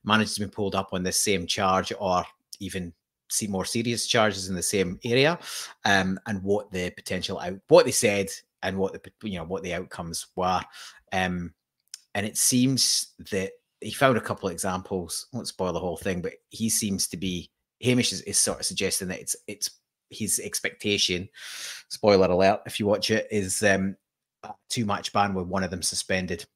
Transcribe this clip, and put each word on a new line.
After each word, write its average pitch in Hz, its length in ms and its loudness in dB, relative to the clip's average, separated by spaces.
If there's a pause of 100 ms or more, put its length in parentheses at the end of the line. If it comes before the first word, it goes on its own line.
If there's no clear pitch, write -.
managers 107 320 4
have 104 100 -2
been - 80 -12
pulled 101 200 -2
up 98 180 -2
on 92 100 -2
this 92 160 0
same 98 280 2
charge 95 520 2
or 90 240 2 (380)
even 90 320 -8 (380)
see 110 180 -2
more 95 160 -2
serious 117 420 -2
charges 98 420 2
in 95 60 -4
the 87 80 -2
same 92 420 0
area, 135 340 4 (460)
um, 95 420 2
and 101 160 -4
what 101 280 0
the 90 200 -4
potential - 500 -6
out-, 95 280 -6
what 165 160 10
they 120 80 0
said 101 360 2 (340)
and 95 140 -4
what 95 160 -2
the, - 80 -14 (220)
you 98 160 -6
know, 80 60 -8
what 92 180 -6
the 87 120 -4
outcomes 85 520 -8 (100)
were. 90 240 2 (520)
Um, 90 420 -2 (600)
and 101 120 -2
it 107 100 -8
seems - 760 2 (160)
that 95 220 -2 (280)
he 107 120 -8
found 135 260 4
a - 20 2
couple - 280 -6
of 87 40 -4
examples. 92 800 -6
Won't 110 160 -8
spoil 92 240 -4
the 82 80 -4
whole 85 160 -4
thing, 92 240 -4
but 85 140 -6 (160)
he 113 180 -4
seems 98 400 0
to - 80 -8
be, 90 340 -6 (300)
Hamish 123 320 2
is, 95 100 -6
is - 160 -2
sort - 200 0
of - 80 -6
suggesting 92 420 -2
that 90 120 -8
it's, - 160 -6 (100)
it's - 240 -8 (400)
his 104 300 -4
expectation, 98 880 -2 (600)
spoiler 98 380 6
alert, 95 400 6
if - 120 -8
you 104 80 2
watch 101 240 2
it, 107 200 0
is, 98 320 0
um, 95 340 2 (460)
a - 100 -16 (160)
two-match 101 440 -4
ban 101 200 4
with 92 140 -2
one 95 160 0
of 87 80 -2
them 90 120 -6
suspended. 92 600 -2 (120)